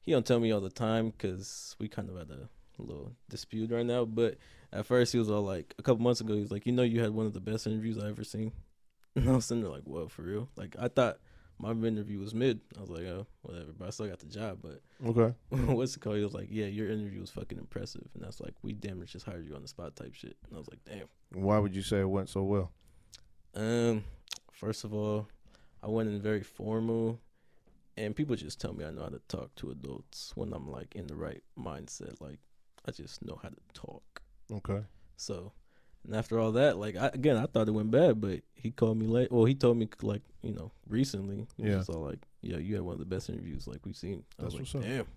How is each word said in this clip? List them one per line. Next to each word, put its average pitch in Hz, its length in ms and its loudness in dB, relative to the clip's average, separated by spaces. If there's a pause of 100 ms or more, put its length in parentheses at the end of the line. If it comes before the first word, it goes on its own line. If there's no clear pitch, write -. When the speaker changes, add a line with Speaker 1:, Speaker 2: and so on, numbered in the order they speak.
Speaker 1:
he 170 120 2
don't 123 140 6
tell 120 140 6
me 113 120 4
all 104 80 4
the 95 100 -4
time 113 420 2
'cause - 640 -6
we 110 100 -6
kind - 220 -8
of 92 60 -10
had 80 140 -12
a 67 180 -12 (300)
little 80 360 -10 (140)
dispute 113 420 -6
right 117 160 2
now. 120 180 2
But 113 320 2 (360)
at 101 140 -4
first, 123 260 6
he 123 60 4
was 110 120 4
all 104 120 4
like, 95 360 -4
a - 40 -10
couple 117 200 6
months 120 180 6
ago, 110 140 0
he 104 60 4
was 101 100 -2
like, 101 160 -2
"You 120 60 4
know, 123 100 6
you 117 180 6
had 110 100 4
one 110 160 0
of 104 80 -2
the 95 60 -6
best 110 260 -2
interviews 110 320 0
I 104 100 -4
ever 107 160 -6
seen." 110 320 -4
<laughs> - 60 -12 (520)
And 123 140 4
I 131 80 8
was 120 80 4
sitting 120 180 0
there 92 80 -2
like, 71 140 -8
"Whoa, 76 240 -6
for - 140 -12
real?" 120 340 -4
Like, - 220 -10
I 123 100 0
thought 120 300 4 (400)
my 104 140 -4
interview 107 460 0
was 104 160 -6
mid. 120 260 2 (160)
I - 40 -14
was 95 100 -12
like, 85 140 -6
"Oh, 92 220 -6 (160)
whatever," 85 360 -12
but 90 100 -8
I - 20 -6
still 107 180 -6
got 90 120 -8
the - 60 -16
job. 101 360 -8
But 76 180 -12 (260)
Speaker 2:
Okay. 117 280 6 (160)
Speaker 1:
<laughs> 131 220 4
what's 127 240 2
it - 40 -16
called? 104 160 -2
He 104 80 2
was 98 100 -2
like, 95 160 -8
"Yeah, 107 160 -2
your 101 240 -2
interview 101 300 -4
was 95 100 -10
fucking - 280 -8
impressive." - 560 -10
And - 100 -10
that's - 160 -10
like, - 220 -10
"We 104 100 -6
damn 101 240 -6
near 87 100 -10
just - 200 -12
hired 87 200 -8
you 73 80 -10
on 69 80 -10
the 69 60 -12
spot" 85 280 -10
type - 180 -14
shit. - 220 -14 (120)
And - 80 -14
I - 20 -10
was 73 120 -12
like, - 140 -20
"Damn." - 220 -12 (240)
Speaker 2:
Why 98 280 4
would 101 180 2
you 98 60 -2
say 101 180 2
it 95 80 4
went 95 220 0
so 98 120 0
well? 95 300 2 (840)
Speaker 1:
Um, 113 500 2 (460)
first - 340 -6
of 107 100 -6
all, 107 340 0 (540)
I 104 60 -4
went 110 200 2
in 104 120 0
very 104 220 2
formal, 113 800 0 (760)
and 107 200 -4
people 143 200 2
just - 240 -8
tell - 120 -4
me 87 120 -6
I 78 60 -6
know 73 120 -8
how - 80 -6
to - 180 -10
talk - 280 -6
to - 140 -8
adults - 680 -12
when 73 160 -4
I'm, 69 180 -8
like, - 260 -12
in 87 100 -10
the 76 100 -10
right 78 260 -8 (160)
mindset. - 640 -10
Like, 71 180 -14 (480)
I - 60 -6
just - 300 -12
know - 200 -10
how - 80 -12
to - 60 -18 (180)
talk. - 480 -16 (280)
Speaker 2:
Okay. 104 320 -2 (340)
Speaker 1:
So, 98 360 -8 (520)
and 107 120 -4
after 110 220 0
all 113 140 4
that, 120 260 6
like, 104 180 -4
I, 120 120 2
again, 131 280 4
I 117 100 2
thought 110 220 4
it 107 40 2
went 107 180 2
bad, 127 300 8
but 95 200 -2 (140)
he - 160 -4
called 110 280 4
me 110 80 2
late. 120 240 4
Well, 117 140 8
he 131 100 8
told 123 220 8
me, 110 120 2 (140)
like, 104 200 0 (200)
you 110 100 -6
know, 95 200 -10 (160)
recently. 104 580 0 (100)
He 113 60 -6
was 107 100 4
Speaker 2:
Yeah. 98 60 4
Speaker 1:
just 90 120 0
all 82 120 -4
like, - 240 -8 (140)
"Yeah, 90 160 -4
you 90 180 -2
had 95 80 0
one 90 120 -4
of - 40 -8
the - 80 -6
best 92 220 -4
interviews, - 380 -6
like, - 180 -12
we've - 120 -8
seen." 90 280 -8 (140)
I - 40 -8
Speaker 2:
That's - 120 -4
Speaker 1:
was - 0 -
like, 135 60 -6
Speaker 2:
what's 135 160 -8
up. 131 60 -2
Speaker 1:
"Damn." 117 240 -4 (100)